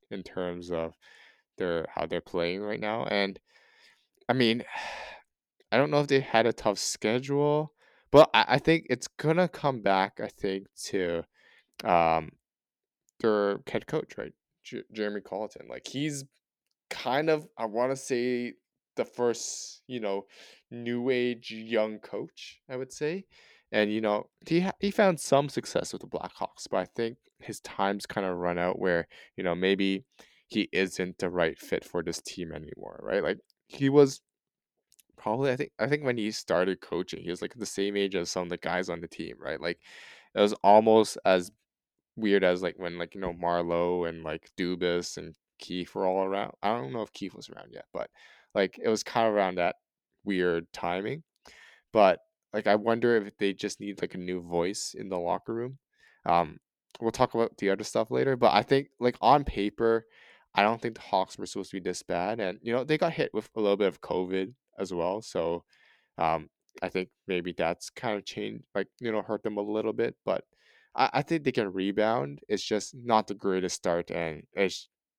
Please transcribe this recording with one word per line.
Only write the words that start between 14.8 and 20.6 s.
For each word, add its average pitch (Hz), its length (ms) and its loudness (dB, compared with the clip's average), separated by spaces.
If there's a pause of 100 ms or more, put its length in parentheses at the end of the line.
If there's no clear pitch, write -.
Jeremy 104 300 -4
Colleton. 98 480 -10
Like, 62 180 -14
he's 143 360 -6 (640)
kind 143 400 -2
of, 151 180 0 (100)
I 113 80 -4
wanna 120 300 0
say, 123 580 -2 (420)
the 120 80 -2
first, - 840 -4
you 127 120 -8
know, 98 260 -4 (460)